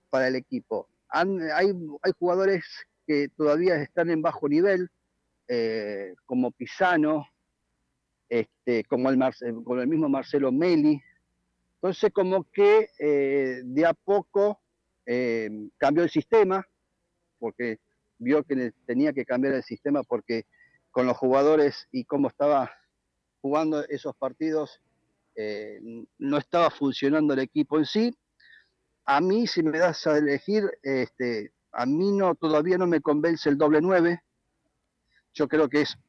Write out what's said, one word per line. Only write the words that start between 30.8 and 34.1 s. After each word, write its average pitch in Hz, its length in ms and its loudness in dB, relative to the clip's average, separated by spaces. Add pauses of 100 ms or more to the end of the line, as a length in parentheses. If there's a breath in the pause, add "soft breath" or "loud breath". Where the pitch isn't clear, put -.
este, 123 680 -4 (220)
a 120 120 -4
mí 165 260 0
no, 190 240 2
todavía 160 420 0
no 180 100 0
me 160 140 2
convence 156 480 0
el 143 80 4
doble 151 240 4
nueve. 175 400 2 (1120)